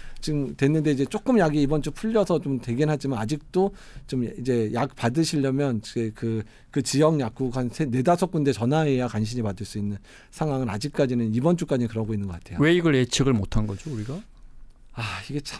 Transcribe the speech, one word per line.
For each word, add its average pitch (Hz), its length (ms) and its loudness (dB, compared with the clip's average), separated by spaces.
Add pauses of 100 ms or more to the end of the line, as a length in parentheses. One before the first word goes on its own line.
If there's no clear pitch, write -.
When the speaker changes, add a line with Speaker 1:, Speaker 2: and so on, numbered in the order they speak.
(220)
Speaker 1:
지금 143 340 -2
됐는데, 151 360 2
이제 139 120 2
조금 214 360 2
약이 156 240 4
이번 143 180 2
주 117 80 -4
풀려서 202 520 0
좀 135 200 -2
되긴 139 300 0
하지만, 135 260 -2
아직도 151 560 0 (320)
좀 127 180 -2 (140)
이제 120 340 0
약 123 240 -2
받으시려면 135 840 0
그, 113 320 -4
그, 113 300 -4 (260)
그 143 140 -2
지역 156 360 4
약국 123 380 -4
한 123 160 -2
세, 156 120 -2
네다섯 170 460 2
군데 143 220 2
전화해야 127 540 2
간신히 110 340 -2
받을 101 240 -4
수 - 140 -8
있는 101 180 -4 (320)
상황은 131 400 -2
아직까지는, 120 640 0
이번 156 240 4
주까지는 131 300 0
그러고 110 260 -4
있는 101 140 -4
것 90 60 -8
같아요. 87 280 -8
Speaker 2:
왜 156 100 6
이걸 170 220 4
예측을 131 400 4
못한 107 320 2
거죠, 107 260 -6
우리가? 127 300 -8 (720)
Speaker 1:
아, 117 100 -8 (240)
이게 143 120 -4
참 - 200 -10